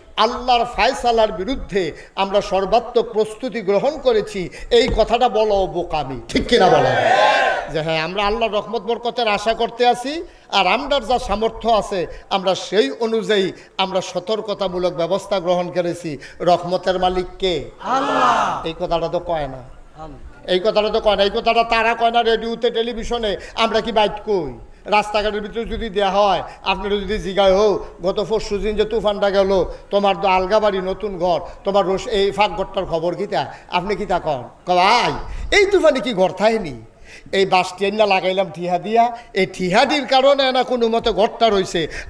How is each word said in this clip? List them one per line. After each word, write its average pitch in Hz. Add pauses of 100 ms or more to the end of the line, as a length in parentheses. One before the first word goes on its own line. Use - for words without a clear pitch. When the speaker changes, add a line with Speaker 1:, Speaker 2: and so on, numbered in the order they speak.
(160)
Speaker 1:
আল্লাহর 240
ফায়সালার 226
বিরুদ্ধে 185 (240)
আমরা 196
সর্বাত্মক 220
প্রস্তুতি 214
গ্রহণ 202
করেছি, 202 (200)
এই 247
কথাটা 233
বলো 202
বোকামি। 151
ঠিক -
কিনা 190
বলেন? 147 (800)
যে 151
হ্যাঁ, 160
আমরা 190
আল্লাহর 220
রহমত 214
বরকতের 226
আশা 208
করতে 233
আছি, 247 (260)
আর 196
আমরার 254
যা 247
সামর্থ্য 220
আছে 196 (240)
আমরা 185
সেই 220 (100)
অনুযায়ী 208 (260)
আমরা 190
সতর্কতামূলক 190
ব্যবস্থা 180
গ্রহণ 175
করেছি। 170 (220)
রহমতের 180
মালিক 185 (120)
কে? 170 (100)
Speaker 2:
আল্লাহ। 240
Speaker 1:
এই 165
কথাটা 165
তো 170
কয় 160
না। 131 (440)
Speaker 2:
আল্লাহ। -
Speaker 1:
এই 185
কথাটা 208
তো 214
কয় 214
না, 196
এই 202
কথাটা 226
তারা 233
কয় 233
না 240
রেডিওতে, 226
টেলিভিশনে। 226 (180)
আমরা 220
কি 220
বাইট 208
কই? 156 (260)
রাস্তাঘাটের 208
ভিতরে 202
যদি 220
দেয়া 196
হয়, 190 (200)
আপনারা 196
যদি 202
জিগায়, 190
"হো, 202 (180)
গত 190
পরশু 208
দিন 208
যে 208
তুফানটা 202
গেল, 190 (260)
তোমার 202
তো 202
আলগা 185
বাড়ি, 208
নতুন 190
ঘর, 170 (240)
তোমার 196
রস-, 190
এই 202
ফাঁক 196
ঘরটার 185
খবর 165
কি 185
তা?" 160 (160)
আপনি 180
কি 190
তা 175
কন? 151 (240)
কয়, 180
"ভাই, 190 (460)
এই 392
তুফানে 302
কি 247
ঘর 180
থাইনি? 190 (500)
এই 196
বাস 180
ট্রেন 202
না 214
লাগাইলাম 185
ঠিহা 175
দিয়া, 233 (180)
এই 190
ঠিহাডির 220
কারণে 269
না 254
কোনো 240
মতে 226
ঘরটা 220
রইছে, 185 (220)